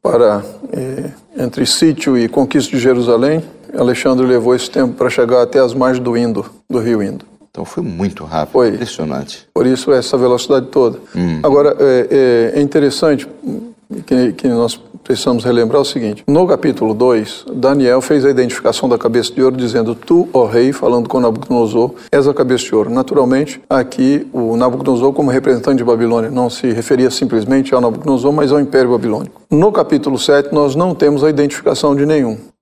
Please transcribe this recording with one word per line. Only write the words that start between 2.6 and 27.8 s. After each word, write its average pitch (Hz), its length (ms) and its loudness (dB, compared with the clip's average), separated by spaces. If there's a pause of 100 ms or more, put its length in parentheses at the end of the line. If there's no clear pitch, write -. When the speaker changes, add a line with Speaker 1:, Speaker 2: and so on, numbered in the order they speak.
Speaker 1:
de 123 60 0
Jerusalém, 123 640 2 (340)
Alexandre 127 480 0
levou 123 300 2
esse - 140 -6
tempo - 260 -2
para 127 160 -2
chegar 123 320 2
até 120 160 2
as 123 160 2
margens 127 280 0
do 120 140 -2
Indo, 113 260 -2 (240)
do 123 120 -2
rio 110 240 0
Indo. 95 260 -8 (220)
Speaker 2:
Então 82 140 -12
foi - 180 -8
muito 92 400 -6
rápido, 80 300 -6
Speaker 1:
Foi. 120 160 4
Speaker 2:
impressionante. 76 840 -8
Speaker 1:
Por 123 140 0
isso 127 240 0
essa 127 260 2
velocidade 127 500 2
toda. 123 320 0 (140)
Speaker 2:
Hum. - 300 -2
Speaker 1:
Agora, 143 340 4
é, 127 760 2
é, 147 40 2
é - 20 2
interessante 143 680 0 (760)
que, 123 260 0
que 107 160 -6
nós 117 320 -2 (240)
precisamos 123 400 -2
relembrar 123 380 2
o 135 40 0
seguinte. 113 420 -6
No 165 200 2
capítulo 123 460 0
dois, 110 500 0 (100)
Daniel 131 460 2
fez 135 240 0
a 139 60 4
identificação 123 580 0
da 120 100 2
cabeça 117 360 -2
de 131 100 0
ouro, 131 140 2
dizendo, 117 360 -2
"Tu, 170 380 0
ó 123 140 4
rei", 120 260 2
falando 120 380 0
com 127 100 -2
Nabucodonosor, 117 760 0 (160)
"és 143 160 2
a 143 80 2
cabeça 127 300 0
de - 100 -6
ouro." 107 160 2
Naturalmente, 131 800 0
aqui 135 640 0
o 117 240 -2
Nabucodonosor, 127 560 0
como 139 180 0
representante 131 500 0
de 117 40 -2
Babilônia, 117 480 0
não 123 180 -2
se 120 220 -4
referia 123 400 0
simplesmente 131 640 0
ao 123 60 2